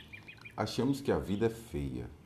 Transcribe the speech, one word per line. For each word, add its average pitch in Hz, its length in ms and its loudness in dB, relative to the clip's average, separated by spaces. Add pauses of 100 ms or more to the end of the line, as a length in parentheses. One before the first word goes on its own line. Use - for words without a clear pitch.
(560)
Achamos 123 440 2
que 113 120 4
a 90 80 6
vida 101 260 2
é 113 40 4
feia 65 600 -4 (160)